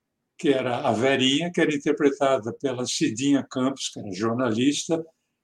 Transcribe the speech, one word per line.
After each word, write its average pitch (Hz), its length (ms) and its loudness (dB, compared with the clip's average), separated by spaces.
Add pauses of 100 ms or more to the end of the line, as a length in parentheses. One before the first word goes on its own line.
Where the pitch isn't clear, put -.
(380)
que 151 120 2
era 127 360 -2
a 120 60 2
Verinha, 135 580 2
que 175 120 0
era 151 120 2
interpretada 139 800 0
pela 123 320 -4
Cidinha 131 580 0
Campos, 131 460 -4
que - 100 -12
era 101 140 -10
jornalista, 123 880 0 (420)